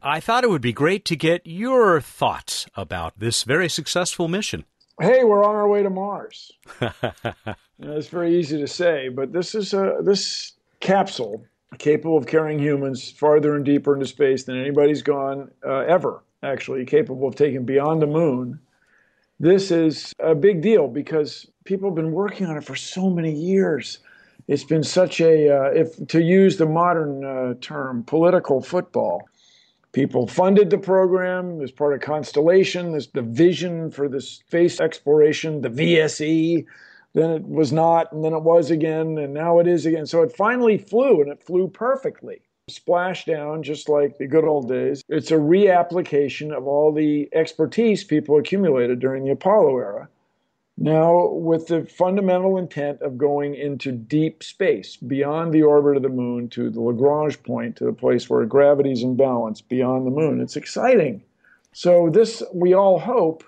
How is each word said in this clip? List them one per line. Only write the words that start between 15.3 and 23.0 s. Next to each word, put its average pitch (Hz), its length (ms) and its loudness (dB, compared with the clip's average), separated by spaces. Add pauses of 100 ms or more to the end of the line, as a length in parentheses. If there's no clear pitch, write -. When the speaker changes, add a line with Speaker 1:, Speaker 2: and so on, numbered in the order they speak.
Speaker 2:
uh, 135 140 -2
ever, 143 420 0 (220)
actually, 131 420 -6
capable 135 420 0
of - 80 -6
taking 131 300 0
beyond 147 360 0
the 147 60 2
moon. 147 520 -2 (800)
This 185 320 4
is 160 480 0
a 160 160 2
big 175 260 2
deal 185 260 4
because 143 640 -6 (140)
people 196 260 -4
have 165 60 -4
been 160 160 -2
working 196 340 -4
on 156 100 -6
it 147 80 -10
for 131 120 -14
so 190 340 -4